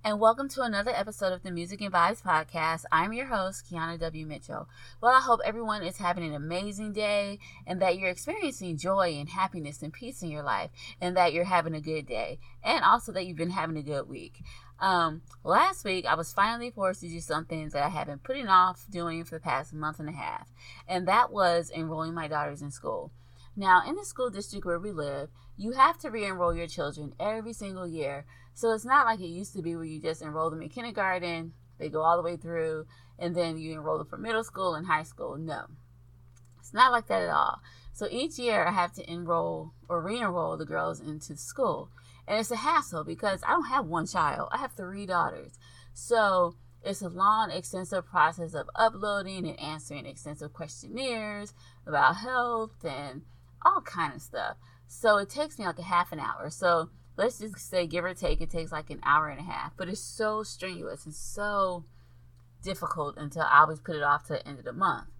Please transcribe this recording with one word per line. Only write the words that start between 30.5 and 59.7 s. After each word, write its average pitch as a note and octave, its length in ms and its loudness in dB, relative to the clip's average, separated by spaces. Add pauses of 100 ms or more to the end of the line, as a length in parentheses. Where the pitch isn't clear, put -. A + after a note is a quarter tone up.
in - 60 -12
kindergarten, F#3 840 -2 (260)
they D#3 100 -6
go D#3 140 -2
all E3 140 8
the F3 60 2
way E3+ 140 -2
through, D#3+ 500 -4 (320)
and E3+ 160 -2
then E3 240 0
you D#3+ 140 -8
enroll D#3 260 -2
them D3+ 80 -6
for - 100 -12
middle A3 280 0
school F#3 300 -2
and D#3+ 120 -6
high D#3 160 2
school. - 340 -10
No, D#3 300 -8 (920)
it's - 140 -18
not B3 200 8
like A#3 160 2
that F#3+ 140 4
at E3+ 80 0
all. - 300 4 (320)
So - 180 -6
each C4+ 280 -2
year A3 260 4
I F3 60 2
have F3+ 240 2
to - 160 -12
enroll E3+ 640 -2 (160)
or F3 120 0
re-enroll F3+ 560 -2
the D#3 80 -6
girls D#3+ 360 -2
into D3+ 360 -8
school. - 540 -2 (380)
And G#3 100 2
it's A3+ 140 -2
a A#3 40 -2
hassle B3 460 0
because F3+ 420 -2
I - 60 0
don't D#4 160 4
have B3+ 200 0
one E3 200 -2
child. D3+ 460 0
I - 60 -2
have - 140 -6
three G3 340 -10
daughters. C#3+ 520 -2 (340)
So F#3+ 640 4 (300)
it's G3 180 -4
a F3+ 60 -6
long, G3+ 420 4
extensive F#3 560 -4
process D#3+ 480 2
of - 220 -6
uploading G3 720 2
and - 100 -8
answering D3 480 -8
extensive D3 460 -12
questionnaires G#3+ 1040 -8 (320)
about C#3+ 300 6
health A#3+ 680 -2
and C#3 380 -8 (420)
all F#4 160 6
kind D#3 340 -4
of - 80 -14
stuff. - 360 -6 (280)
So G#3 300 4
it G3+ 120 0
takes D4+ 300 -6
me, G3+ 80 -4
like, E3+ 120 -4
a E3+ 40 -12
half F3+ 300 2
an D#3 80 -6
hour. - 300 -4
So E3+ 400 4 (260)
let's A3+ 220 0
just G#3+ 180 -10
say, F3+ 300 0
give E3+ 180 -2
or F#3 80 -2
take, D#3 300 2
it D#3+ 80 0
takes, D#3+ 200 -4
like, D#3 200 -6
an C#3+ 120 -10
hour D3+ 260 4
and C#3 120 -10
a F3+ 40 -8
half. - 320 -6